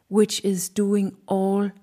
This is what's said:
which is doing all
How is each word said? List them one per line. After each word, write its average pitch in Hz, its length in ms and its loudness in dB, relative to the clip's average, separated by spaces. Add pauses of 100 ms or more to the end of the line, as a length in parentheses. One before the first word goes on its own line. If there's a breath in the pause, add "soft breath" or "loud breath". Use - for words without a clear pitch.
which 214 360 0
is 185 240 -2
doing 202 480 0 (100)
all 196 440 0 (120)